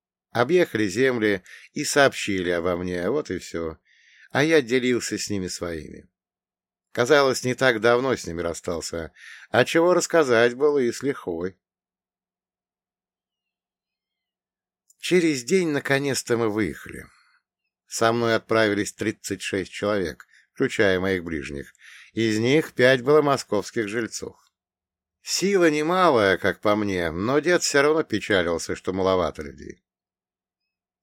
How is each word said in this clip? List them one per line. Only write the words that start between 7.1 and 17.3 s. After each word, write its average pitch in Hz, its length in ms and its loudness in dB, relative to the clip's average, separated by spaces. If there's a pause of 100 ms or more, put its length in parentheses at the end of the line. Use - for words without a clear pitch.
не 127 120 -2
так 120 260 2
давно 120 340 2
с 92 100 -6
ними 85 160 -6
расстался, 82 720 -6 (380)
а 117 140 4
чего 165 300 4
рассказать 127 600 2
было 147 240 0
и 120 140 0
с - 100 -12
лихвой. 95 560 -6 (3500)
Через 165 420 0
день 170 280 0
наконец-то 139 680 -2
мы 117 120 0
выехали. 101 560 -6 (840)